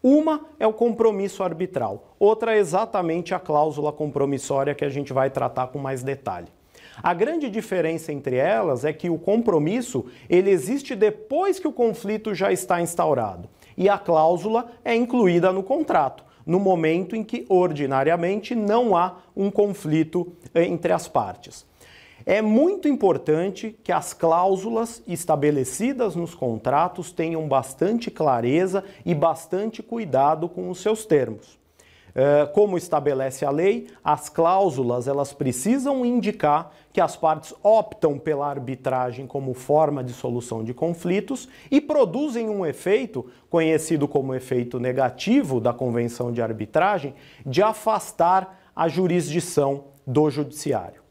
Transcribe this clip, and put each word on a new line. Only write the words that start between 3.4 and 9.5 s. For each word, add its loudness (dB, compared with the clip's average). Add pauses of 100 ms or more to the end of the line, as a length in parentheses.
compromissória -2
que -6
a -2
gente -6
vai 2
tratar -2
com -12
mais -6
detalhe. -8 (540)
A 0
grande -2
diferença -4
entre -4
elas 0
é -2
que -6
o -2
compromisso, 0 (220)